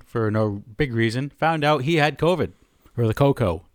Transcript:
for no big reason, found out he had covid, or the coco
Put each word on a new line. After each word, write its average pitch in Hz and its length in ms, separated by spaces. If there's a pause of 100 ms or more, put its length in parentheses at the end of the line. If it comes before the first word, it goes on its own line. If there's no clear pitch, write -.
for 110 260
no 107 320 (140)
big 139 160
reason, 117 360
found 160 340
out 147 200
he 165 140
had 151 200
covid, 156 360 (440)
or 120 100
the 110 60
coco 117 600